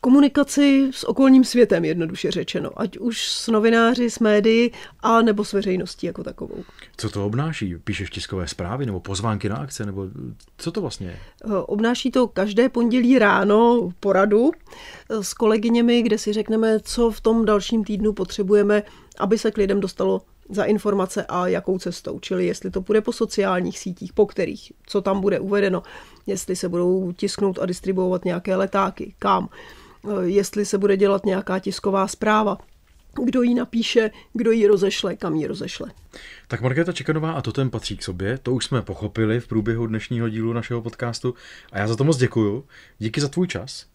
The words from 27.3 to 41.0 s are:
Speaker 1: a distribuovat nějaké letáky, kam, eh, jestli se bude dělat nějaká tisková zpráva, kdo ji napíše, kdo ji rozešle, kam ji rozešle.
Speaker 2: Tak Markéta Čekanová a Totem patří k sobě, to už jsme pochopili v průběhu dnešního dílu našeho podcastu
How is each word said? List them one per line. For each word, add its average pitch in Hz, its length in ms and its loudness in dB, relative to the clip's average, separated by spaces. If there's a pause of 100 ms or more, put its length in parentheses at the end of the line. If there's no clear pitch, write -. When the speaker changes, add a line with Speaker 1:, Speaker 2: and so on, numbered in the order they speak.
Speaker 1:
a - 80 -2
distribuovat 185 580 -2
nějaké 175 320 -2
letáky, 190 640 -2
kam, 190 300 0
eh, - 600 -18 (140)
jestli 202 420 0
se 196 140 -2
bude 196 180 2
dělat 196 300 2
nějaká 190 320 -2
tisková 190 500 -2
zpráva, 214 500 0 (640)
kdo 247 180 2
ji 240 120 2
napíše, 233 560 0 (220)
kdo 226 180 0
ji 226 160 4
rozešle, 196 500 2
kam 160 180 -6
ji 156 120 -2
rozešle. - 440 -10 (580)
Speaker 2:
Tak 117 120 -4
Markéta 131 320 0
Čekanová 160 400 -4
a 156 100 -4
Totem 127 280 -2
patří 107 260 -8
k - 60 -14
sobě, 95 360 -4
to 120 140 -4
už 131 120 -2
jsme 127 180 -2
pochopili 110 580 -2
v - 80 -16
průběhu 113 380 -2
dnešního 113 420 -4
dílu 113 240 -4
našeho 117 300 -6
podcastu 117 520 -6 (380)